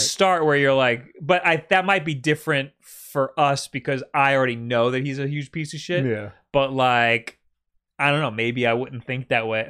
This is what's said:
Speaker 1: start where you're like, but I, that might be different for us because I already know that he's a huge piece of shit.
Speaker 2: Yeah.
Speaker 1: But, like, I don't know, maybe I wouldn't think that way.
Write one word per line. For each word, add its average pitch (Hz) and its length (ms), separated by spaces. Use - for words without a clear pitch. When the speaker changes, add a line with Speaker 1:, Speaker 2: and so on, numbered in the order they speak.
Speaker 1:
start 180 420
where 147 120
you're 139 160
like, 127 320
but 175 240
I, 160 240
that 190 160
might 190 200
be 156 100
different 147 560
for - 580
us 143 300
because 131 340
I 139 220
already 131 220
know 117 340
that 131 140
he's 139 140
a 139 80
huge 147 240
piece 156 220
of 151 60
shit. 175 260
Speaker 2:
Yeah. 107 260
Speaker 1:
But, 135 180
like, 120 680
I 143 120
don't 147 100
know, 139 80
maybe 117 380
I 117 60
wouldn't 123 320
think 127 240
that 113 180
way. 110 220